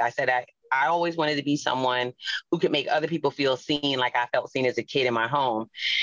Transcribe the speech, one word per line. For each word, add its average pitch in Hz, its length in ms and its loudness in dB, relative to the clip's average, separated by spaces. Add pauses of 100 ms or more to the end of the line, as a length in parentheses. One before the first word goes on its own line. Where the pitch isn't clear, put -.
I 120 80 2
said, 135 200 0
I, 123 160 0 (260)
I 135 160 2
always 170 280 0
wanted 151 220 0
to 143 60 -4
be 143 120 2
someone 127 580 0 (380)
who 170 80 0
could 175 120 2
make 143 180 0
other 156 180 2
people 143 240 0
feel 135 240 0
seen 143 420 -2
like 123 180 -2
I 120 120 0
felt - 240 -2
seen 131 140 0
as 123 120 0
a 113 60 -2
kid 131 240 0
in 120 60 2
my 113 140 0
home. 123 420 0 (340)